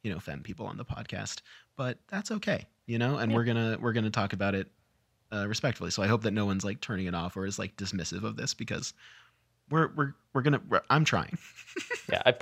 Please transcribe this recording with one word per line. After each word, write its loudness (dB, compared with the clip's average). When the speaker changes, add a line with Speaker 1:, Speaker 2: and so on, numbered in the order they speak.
Speaker 1:
you -4
know, -6
femme -10
people -12
on -10
the -10
podcast, -10
but -4
that's -6
okay, -2
you -2
know, 2
and 2
Speaker 2:
Yeah. 6
Speaker 1:
we're 4
gonna, 2
we're 0
gonna 2
talk 0
about 0
it, -2
uh, -4
respectfully. -2
So 0
I 4
hope 4
that 2
no 2
one's, 0
like, -4
turning -4
it -4
off -4
or -4
is, -6
like, -8
dismissive -4
of -4
this -4
because -6
we're, 4
we're, 0
we're 4
gonna, 6
we're, 6
I'm 6
trying. 2
<laughs> -20
Speaker 2:
Yeah, 2
I, 8